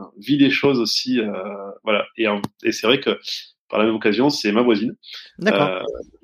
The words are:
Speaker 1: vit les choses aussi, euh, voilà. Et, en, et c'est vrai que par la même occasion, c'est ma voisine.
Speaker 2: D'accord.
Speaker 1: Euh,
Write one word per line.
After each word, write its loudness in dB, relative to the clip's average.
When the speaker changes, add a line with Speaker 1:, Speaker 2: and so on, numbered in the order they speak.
Speaker 1:
vit 0
les 6
choses 2
aussi, 0
euh, -2
voilà. 0
Et, 2
en, -2
et 2
c'est -4
vrai 4
que 0
par -2
la 4
même 2
occasion, 2
c'est 0
ma 2
voisine. 2
Speaker 2:
D'accord. 2
Speaker 1:
Euh, -4